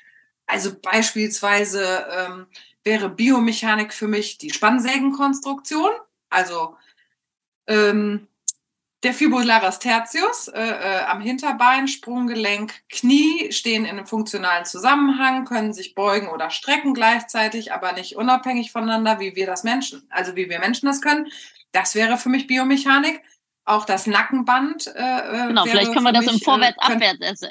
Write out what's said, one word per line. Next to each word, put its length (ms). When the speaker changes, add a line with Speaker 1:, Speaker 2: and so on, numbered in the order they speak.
Speaker 1:
Also 340
beispielsweise, 1300
ähm, 360
wäre 260
Biomechanik 840
für 140
mich 300
die 140
Spannsägenkonstruktion, 1400
also, 460
ähm, 640
der 100
Fibularis 640
tertius, 680
äh, 120
äh, 460
am 140
Hinterbein, 680
Sprunggelenk, 840
Knie 640
stehen 320
in 80
einem 140
funktionalen 580
Zusammenhang, 800
können 280
sich 220
beugen 340
oder 220
strecken 440
gleichzeitig, 800
aber 200
nicht 240
unabhängig 560
voneinander, 480
wie 160
wir 100
das 180
Menschen, 460
also 260
wie 140
wir 100
Menschen 260
das 160
können. 260
Das 220
wäre 240
für 120
mich 180
Biomechanik. 760
Auch 200
das 220
Nackenband, 840
äh, 40
äh, 560
Speaker 2:
Genau, 160
Speaker 1:
wäre 140
Speaker 2:
vielleicht 140
können 120
wir 60
Speaker 1:
für 40
Speaker 2:
das 120
im 80
Speaker 1:
mich, 80
äh, 20
Speaker 2:
Vorwärts, 420
Speaker 1:
könnt- 160
Speaker 2:
Abwärts 400
es-, 80